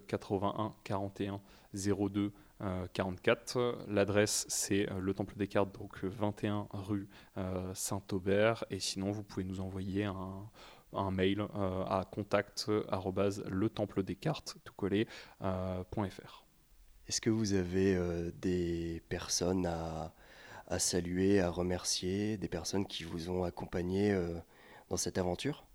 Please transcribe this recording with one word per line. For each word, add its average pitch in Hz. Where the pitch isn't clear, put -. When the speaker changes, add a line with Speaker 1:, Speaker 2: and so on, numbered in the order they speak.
Speaker 1:
quatre-vingt-un 104
quarante 101
et 101
un 101
zéro 101
deux, 101
euh, 92
quarante-quatre. 120
L'adresse, 101
c'est, -
euh, 95
le 95
Temple 98
des 98
Cartes, 98
donc, -
euh, 98
vingt 104
et 110
un 104
rue, 101
euh, 92
Saint-Aubert. 101
Et 98
sinon, 98
vous 104
pouvez 101
nous 92
envoyer 95
un, 95
un 98
mail, 95
euh, 95
à 95
contact -
arobase 98
le 95
temple 98
des 95
cartes, -
tout -
collé, 101
euh, 92
point 101
F -
R. -
Speaker 2:
Est-ce -
que 113
vous 110
avez, 95
euh, 85
des 85
personnes 90
à, 82
à 92
saluer, 92
à 87
remercier, 90
des 92
personnes 95
qui -
vous 85
ont 90
accompagné, 92
euh, 87
dans 92
cette -
aventure ? -